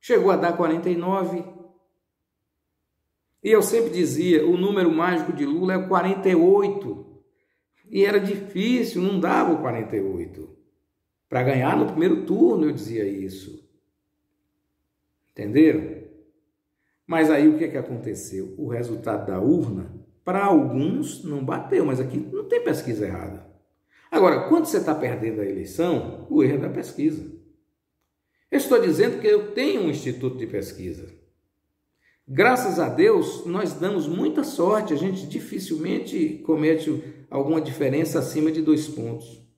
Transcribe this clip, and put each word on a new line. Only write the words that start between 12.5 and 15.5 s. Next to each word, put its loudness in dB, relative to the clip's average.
eu 0
dizia -6
isso. -10
Entenderam? 2